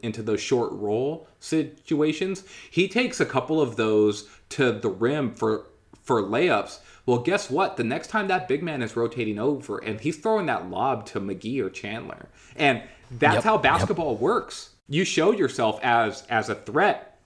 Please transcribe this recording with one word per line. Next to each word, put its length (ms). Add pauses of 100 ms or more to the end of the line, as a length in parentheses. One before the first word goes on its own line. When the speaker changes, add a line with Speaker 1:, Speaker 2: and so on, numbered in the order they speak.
Speaker 1:
into 180
those 200
short 320
roll 540 (120)
situations, 1040 (260)
he 180
takes 320
a 60
couple 340
of 160
those 540 (200)
to 220
the 180
rim 440
for, 340 (360)
for 180
layups. 580 (280)
Well, 120
guess 300
what? 260
The 80
next 240
time 200
that 200
big 140
man 220
is 120
rotating 440
over 400
and 200
he's 180
throwing 280
that 240
lob 380
to 120
McGee 400
or 120
Chandler. 580 (260)
And 280 (260)
that's 260
Speaker 2:
Yep. 100
Speaker 1:
how 80
Speaker 2:
Yep. 100
Speaker 1:
basketball 520
works. 600 (120)
You 180
show 260
yourself 500
as, 480
as 200
a 60
threat 500 (200)